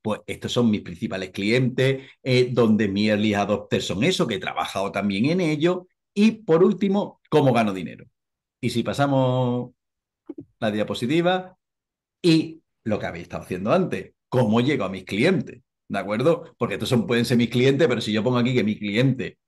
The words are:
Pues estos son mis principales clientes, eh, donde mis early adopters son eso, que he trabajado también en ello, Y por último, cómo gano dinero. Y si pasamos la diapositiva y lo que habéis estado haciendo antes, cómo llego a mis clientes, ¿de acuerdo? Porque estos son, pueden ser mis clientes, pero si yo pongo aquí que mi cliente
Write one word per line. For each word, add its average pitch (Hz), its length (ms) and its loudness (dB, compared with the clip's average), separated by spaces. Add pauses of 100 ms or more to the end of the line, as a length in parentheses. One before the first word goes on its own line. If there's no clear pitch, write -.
Pues 107 260 -4
estos - 240 -8
son 120 200 2
mis 98 100 0
principales 95 500 -10
clientes, 131 720 0 (200)
eh, 127 280 2
donde 110 380 4
mis 101 200 0
early 104 240 2
adopters 101 520 -2
son 98 180 -4
eso, 180 240 0
que 104 80 -4
he 92 40 -8
trabajado 95 520 -6
también 101 340 -2
en 175 160 0
ello, 170 460 -2 (260)
Y 214 180 4
por 165 320 2
último, 196 680 0
cómo 135 240 4
gano 110 200 2
dinero. 82 320 -10 (560)
Y 123 80 -2
si 117 140 -2
pasamos 127 880 0 (880)
la 110 120 -2
diapositiva 151 840 -2 (640)
y 160 400 2 (220)
lo 104 160 -2
que - 60 -8
habéis 87 180 -8
estado 82 200 -10
haciendo 95 300 -4
antes, 175 400 -2 (160)
cómo 117 320 2
llego 127 240 0
a 92 40 -6
mis 95 160 -10
clientes, 135 560 -2 (260)
¿de 101 120 -6
acuerdo? 120 580 -2
Porque 104 180 -4
estos 98 140 -6
son, 113 180 2
pueden 117 180 2
ser 117 120 2
mis 117 120 2
clientes, 135 380 4
pero 117 140 0
si 107 120 -4
yo 107 100 0
pongo 123 140 0
aquí 120 160 0
que 117 100 2
mi 107 140 -2
cliente 104 600 -2 (100)